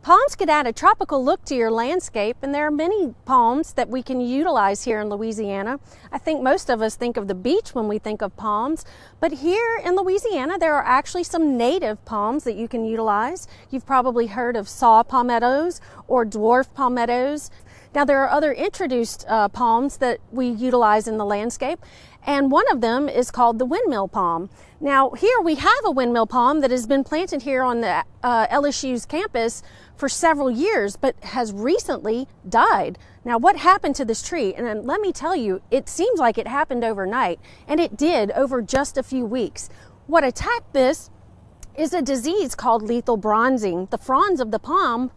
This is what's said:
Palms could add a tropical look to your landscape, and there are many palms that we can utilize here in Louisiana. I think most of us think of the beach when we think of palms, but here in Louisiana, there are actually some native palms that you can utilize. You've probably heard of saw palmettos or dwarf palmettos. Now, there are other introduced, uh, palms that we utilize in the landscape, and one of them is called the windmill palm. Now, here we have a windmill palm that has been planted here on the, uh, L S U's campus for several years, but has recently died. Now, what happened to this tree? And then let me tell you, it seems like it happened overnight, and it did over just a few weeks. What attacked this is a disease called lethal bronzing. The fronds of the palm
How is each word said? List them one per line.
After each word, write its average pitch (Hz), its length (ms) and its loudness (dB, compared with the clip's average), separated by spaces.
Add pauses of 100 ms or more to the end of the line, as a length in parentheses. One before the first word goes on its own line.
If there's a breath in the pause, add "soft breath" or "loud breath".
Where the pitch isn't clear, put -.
Palms 427 360 6
could 339 120 -2
add 302 160 4
a 233 60 -2
tropical 302 520 2
look 311 200 0
to 277 120 -6
your 226 140 2
landscape, 233 720 -2
and 277 140 -4
there 302 100 0
are 302 60 0
many 320 420 -2 (120)
palms 254 480 2
that 240 160 -2
we 254 120 -4
can 254 200 -4
utilize 247 640 0
here 214 160 -2
in 208 80 -4
Louisiana. 208 680 -6 (320 loud breath)
I - 80 -10
think 302 240 -2
most 262 280 0
of 233 120 0
us 220 140 -2
think 240 220 -4
of 202 100 -6
the 190 80 -4
beach 254 400 -2
when 214 140 -2
we 208 100 -2
think 214 220 -8
of 196 160 -6
palms, 220 480 -4 (340 loud breath)
but 339 140 0
here 403 500 -2
in 359 140 0
Louisiana, 370 600 -2
there 320 160 2
are 285 120 0
actually 294 400 0
some 302 320 0
native 240 480 0
palms 226 400 -2
that 226 100 -4
you 226 140 -8
can 226 160 -4
utilize. 220 600 -2 (260 loud breath)
You've 262 140 -8
probably 247 420 2
heard 240 280 -4
of 208 140 -6
saw 226 340 6
palmettos 247 760 0 (260 loud breath)
or 240 180 2
dwarf 226 480 2
palmettos. 254 760 -2 (420 loud breath)
Now, 285 120 2
there 277 180 4
are 262 60 0
other 285 240 2
introduced, 254 760 -4
uh, 208 220 2
palms 240 480 0
that 247 240 -2 (100)
we 247 160 -2
utilize 226 640 2
in 220 80 -4
the 208 80 -2
landscape, 226 540 -4 (460 loud breath)
and 277 260 2
one 415 200 4
of 285 80 2
them 240 300 0
is 240 220 0
called 233 280 2
the 254 60 0
windmill 269 420 -2
palm. 175 420 -2 (300 loud breath)
Now, 277 320 2
here 440 300 2
we 320 140 0
have 453 280 2
a 403 80 2
windmill 240 360 2
palm 254 340 2
that 262 100 2
has 247 160 -2
been 277 160 2
planted 311 380 -4
here 262 220 -2
on 240 180 0
the, 175 240 -2 (180)
uh, 233 260 2
L 285 160 2
S 277 180 -2
U's 254 220 -4
campus 262 560 -4 (340 loud breath)
for 285 120 -6
several 285 420 2
years, 240 460 0
but - 280 -2
has 233 280 -6
recently 233 760 -2 (200)
died. 226 500 2 (280 soft breath)
Now, 240 120 0
what 311 200 4
happened 339 380 4
to 262 100 -4
this 220 160 -4
tree? 233 320 -4
And 240 120 -8
then 214 200 -6
let 330 160 -2
me 381 100 0
tell 330 240 -4
you, 208 260 -2 (100)
it 262 180 0
seems 392 300 0
like 233 180 2
it 214 100 -6
happened 247 380 -2
overnight, 202 540 -2 (280 loud breath)
and 311 120 0
it 311 180 -2
did 277 340 2
over 262 300 0
just 269 360 -2
a 254 60 -2
few 254 220 -4
weeks. 220 420 -6 (380 loud breath)
What 311 180 4
attacked 440 500 -4
this 269 360 2 (640)
is 302 160 -2
a 349 100 0
disease 277 540 -2
called 226 280 0
lethal 233 340 -2
bronzing. 214 760 0
The 226 60 -4
fronds 320 420 2
of 220 120 -2
the 214 80 -2
palm 262 580 -2